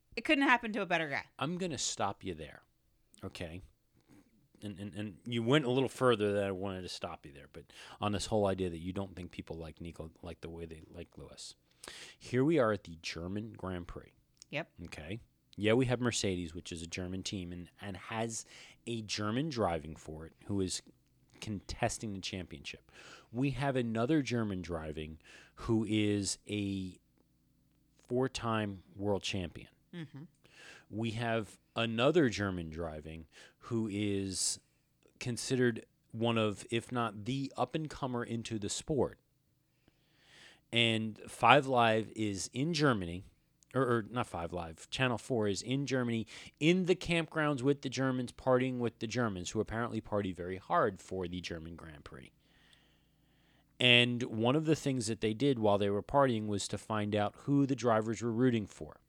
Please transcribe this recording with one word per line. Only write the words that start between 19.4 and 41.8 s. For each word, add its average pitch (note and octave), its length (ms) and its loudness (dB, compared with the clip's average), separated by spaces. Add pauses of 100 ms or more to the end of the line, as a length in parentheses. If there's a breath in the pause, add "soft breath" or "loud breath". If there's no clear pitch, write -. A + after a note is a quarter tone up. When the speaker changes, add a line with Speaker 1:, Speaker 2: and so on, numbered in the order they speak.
Speaker 2:
driving E2+ 460 0
for D#2 300 -12
it - 80 -18 (120)
who G2 140 0
is F#2 220 0 (580)
contesting G#2+ 760 -4
the F#2+ 60 -8
championship. - 680 -10 (420 loud breath)
We C3+ 200 0
have C3+ 240 0
another B2 480 2
German A2 400 0
driving D#2 560 -6 (340 loud breath)
who A2+ 340 2
is G#2 520 2 (100)
a G2 480 -4 (1120)
four-time A2+ 720 -2 (160)
world G2 260 0
champion. - 480 -6 (260)
Speaker 1:
Mm-hmm. D3 280 -12 (640 loud breath)
Speaker 2:
We A2+ 220 -2
have A2+ 480 -2 (160)
another B2 540 4
German F#2 420 0
driving D#2+ 540 -8 (340 loud breath)
who A2+ 320 -2
is G2 680 0 (580)
considered B2 640 2 (280)
one A2+ 240 2
of, G#2+ 340 0
if A#2 180 -2
not A2 360 -4
the C3+ 320 -2
up-and-comer B2+ 640 -4
into A2+ 340 -4
the G2 120 -4
sport. - 500 -2 (1500 soft breath)
And A2+ 460 2 (100)
Five C3 400 8
Live A2+ 480 4